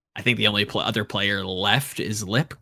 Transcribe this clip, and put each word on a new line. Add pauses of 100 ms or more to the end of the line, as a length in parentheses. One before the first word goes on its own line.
(160)
I
think
the
only
pl-,
other
player
left
is
Lip.